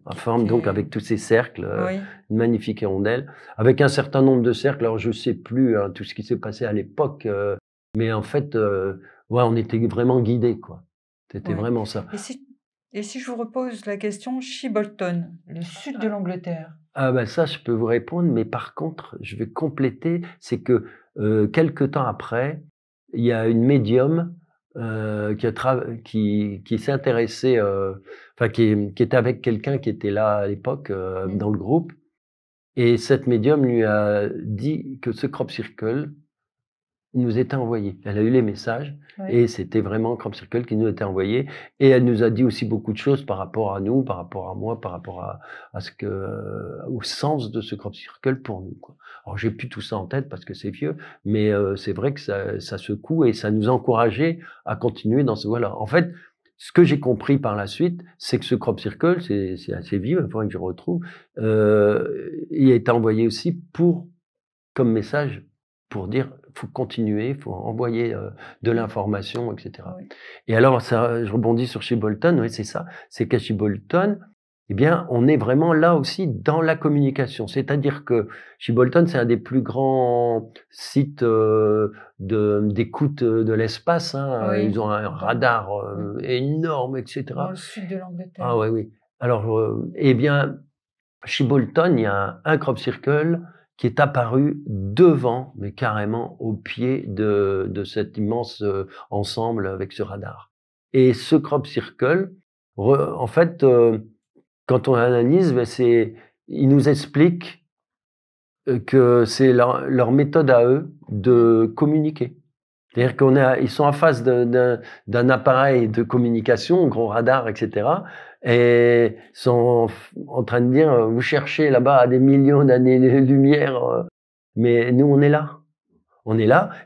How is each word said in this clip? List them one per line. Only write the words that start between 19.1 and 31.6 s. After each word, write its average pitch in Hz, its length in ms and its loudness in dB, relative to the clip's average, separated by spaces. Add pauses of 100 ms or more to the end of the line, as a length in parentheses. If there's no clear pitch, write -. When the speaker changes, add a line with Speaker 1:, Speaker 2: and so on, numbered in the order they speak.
Speaker 1:
je 104 160 -14
vais 113 140 -6
compléter, 151 720 -4 (180)
c'est - 220 -6
que, 120 240 2 (320)
euh, 107 300 2
quelque 143 360 0
temps 135 220 -2
après, 131 560 -6 (500)
il 117 120 -4
y 117 80 2
a 113 140 -2
une 113 160 2
médium, 135 720 2 (440)
euh, 107 560 -6
qui 107 120 -4
a 110 60 0
tra-, 120 500 -4
qui, 104 640 -2
qui 113 120 -2
s'est 139 140 -2
intéressée, 127 640 0
euh, 98 380 0 (400)
enfin, 113 160 0
qui, 104 440 2
qui - 80 -2
était 120 140 0
avec 120 240 0
quelqu'un 127 380 -4
qui - 100 -6
était 110 220 -4
là 104 260 0
à 101 100 -2
l'époque, 123 440 -8
euh, 92 380 -6
Speaker 2:
Mhm. 95 100 -4
Speaker 1:
dans 101 100 -2
le 104 100 -2
groupe. 135 340 -2 (840)